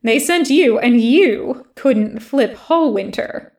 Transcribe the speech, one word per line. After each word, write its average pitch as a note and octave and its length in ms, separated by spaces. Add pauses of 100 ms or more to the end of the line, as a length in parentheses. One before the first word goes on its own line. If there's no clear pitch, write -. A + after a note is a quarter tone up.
They A#3 160
sent E4+ 300
you, C#4 280
and A#3+ 220
you A#3 640 (100)
couldn't A3 440
flip A3+ 360
Hallwinter. - 1040